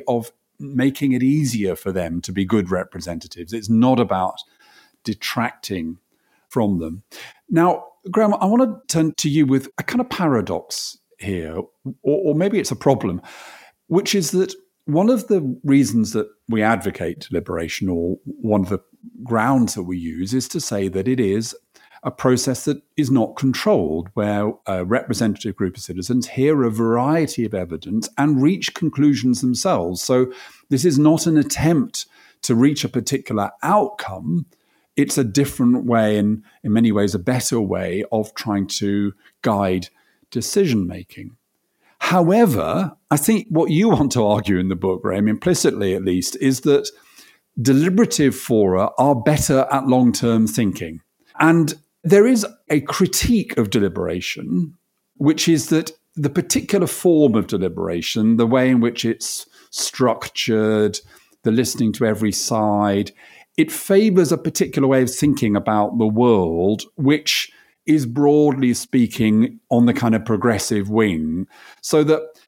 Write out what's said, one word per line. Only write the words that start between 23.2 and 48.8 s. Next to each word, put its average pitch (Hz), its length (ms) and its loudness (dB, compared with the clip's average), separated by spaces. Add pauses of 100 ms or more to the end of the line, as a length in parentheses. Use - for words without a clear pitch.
controlled, 98 760 0
where 104 380 0 (140)
a 92 180 -4
representative 107 720 -4
group 92 220 -4
of - 40 -16
citizens 117 460 -4
hear 143 360 0
a 117 60 2
variety 120 760 0
of 104 80 -6
evidence 90 640 -6
and 143 240 2
reach 170 320 0
conclusions 135 680 0
themselves. 117 600 -2
So 127 320 0 (360)
this 135 140 0
is 147 160 4
not 156 280 4
an 160 100 4
attempt 143 680 0 (360)
to 123 140 0
reach 135 280 2
a 131 60 -4
particular 110 600 -4 (120)
outcome. 160 840 -2 (520)
It's 143 200 0
a 139 60 2
different 123 640 0
way, 110 320 2
and 104 260 0 (180)
in 107 120 -2
many 113 180 4
ways 101 240 0
a 98 40 -4
better 123 420 -2
way, 92 500 -4
of 107 240 -4
trying 101 320 -4
to 101 460 -2 (280)
guide 98 460 0 (420)
decision-making. 110 1080 -4 (640)
However, 165 920 2 (200)
I 147 40 4
think 214 340 0
what 156 220 2
you 185 160 4
want 147 240 2
to 117 140 0
argue 104 320 2
in 92 100 0
the 95 80 -2
book, 92 280 -2
Graham, 104 260 0
implicitly 107 680 0
at 95 80 -4
least, 92 380 -2
is 135 200 0
that 143 280 2 (720)
deliberative 156 760 2
fora 101 600 2